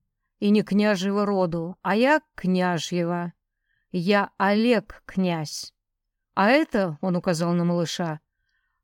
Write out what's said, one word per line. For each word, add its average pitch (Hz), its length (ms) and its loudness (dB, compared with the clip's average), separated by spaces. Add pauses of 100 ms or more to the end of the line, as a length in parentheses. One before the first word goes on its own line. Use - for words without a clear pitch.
(400)
и 202 100 0
не 208 140 4
княжьего 202 600 0
роду, 185 600 -2
а 190 120 0
я 269 280 2 (100)
княжьего. 175 1000 -2 (600)
Я 202 460 0
Олег 208 680 0
князь. 170 640 -4 (600)
А 196 160 2
это", 220 520 0
он 185 140 -2
указал 170 380 -2
на 175 100 0
малыша, 170 560 -2 (640)